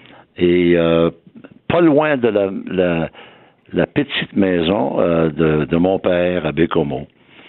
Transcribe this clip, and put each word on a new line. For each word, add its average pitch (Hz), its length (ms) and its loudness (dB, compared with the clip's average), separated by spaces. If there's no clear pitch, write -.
et, 87 400 2
euh, 82 340 2
pas 170 120 0
loin 151 360 2
de 120 120 0
la, 101 220 0
la, 87 420 -2
la 85 140 0
petite - 480 -6
maison, 95 640 0
euh, 82 300 2
de, 76 340 0
de 82 120 -2
mon 90 240 0
père 90 440 -2
à 76 80 -4
Bécomo, 73 540 -2